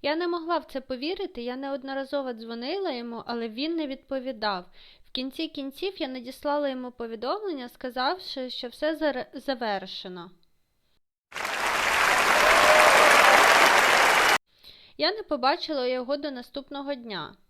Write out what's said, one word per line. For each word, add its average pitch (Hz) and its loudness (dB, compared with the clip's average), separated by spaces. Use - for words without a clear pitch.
Я 285 0
не 349 0
могла 339 -2
в 311 -4
це 269 -8
повірити, 294 -6
я 240 -6
неодноразово 269 -6
дзвонила 240 -6
йому, 240 -8
але 233 -6
він 285 -4
не 311 -2
відповідав. 240 -6
В - -20
кінці 269 -4
кінців 311 -6
я 311 -4
надіслала 269 -2
йому 254 -6
повідомлення, 247 -6
сказавши, 254 -4
що - -10
все 302 -2
зар-, 294 0
завершено. 196 -6
Я 302 0
не 427 -8
побачила 285 -2
його 254 -2
до 285 -6
наступного 277 -10
дня. 220 -8